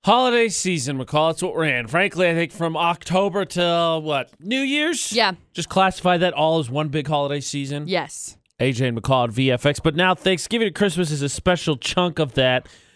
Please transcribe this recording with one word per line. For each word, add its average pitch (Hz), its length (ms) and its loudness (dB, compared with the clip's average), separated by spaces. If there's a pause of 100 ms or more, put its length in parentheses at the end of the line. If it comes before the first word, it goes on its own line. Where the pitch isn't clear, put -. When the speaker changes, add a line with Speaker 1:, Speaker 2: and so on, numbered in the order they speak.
Speaker 1:
Holiday 240 440 4
season, 147 500 -2
McCall. 151 320 0
That's 160 120 -6
what 180 120 -4
we're 165 120 0
in. 123 200 0
Frankly, 175 420 2
I 165 60 2
think 165 160 0
from 165 260 -4
October 180 680 0
till, 170 580 0
what, 151 280 -4 (100)
New 240 200 -4
Year's? 285 520 -2
Speaker 2:
Yeah. 208 220 2 (180)
Speaker 1:
Just 170 160 -8
classify 185 500 2
that 175 160 2
all 160 240 2
as 139 100 -2
one 147 200 -4
big 139 180 -4
holiday 143 340 -2
season. 143 460 -6
Speaker 2:
Yes. 170 500 -6 (220)
Speaker 1:
A 131 140 2
J 127 160 0
and 117 120 -2
McCall 127 280 2
at - 20 -4
V 127 220 2
F 123 120 -2
X. 147 140 2
But 160 160 0
now 180 220 2
Thanksgiving 214 500 0
and 175 80 -4
Christmas 175 380 0
is 143 100 -2
a 143 60 -2
special 165 480 0
chunk 175 420 -2
of 147 160 -2
that 127 340 2 (280)